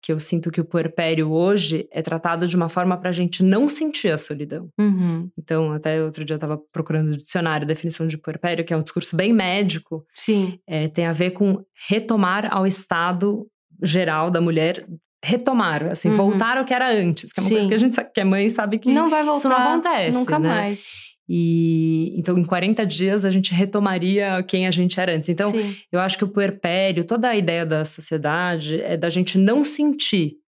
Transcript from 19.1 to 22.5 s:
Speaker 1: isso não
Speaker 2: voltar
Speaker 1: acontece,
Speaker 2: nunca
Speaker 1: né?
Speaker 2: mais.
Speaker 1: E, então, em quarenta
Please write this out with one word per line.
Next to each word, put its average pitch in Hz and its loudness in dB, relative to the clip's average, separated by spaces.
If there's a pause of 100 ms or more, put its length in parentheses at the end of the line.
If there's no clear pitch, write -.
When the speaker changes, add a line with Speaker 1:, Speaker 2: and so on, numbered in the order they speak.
Speaker 1:
isso 294 0
não 254 4
Speaker 2:
voltar 247 2
Speaker 1:
acontece, 285 0
Speaker 2:
nunca 247 0
Speaker 1:
né? 165 2
Speaker 2:
mais. 202 -4 (160)
Speaker 1:
E, 165 2
então, 180 0
em 175 4
quarenta 190 0